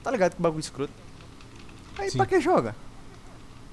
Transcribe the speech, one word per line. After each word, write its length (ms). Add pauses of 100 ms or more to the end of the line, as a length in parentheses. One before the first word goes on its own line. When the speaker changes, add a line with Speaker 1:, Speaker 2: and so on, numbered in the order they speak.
Speaker 1:
Tá 60
ligado 260
que 60
bagulho 180
escroto? 320 (1040)
Aí 120
Speaker 2:
Sim. 80
Speaker 1:
pra 80
que 140
joga? 360 (960)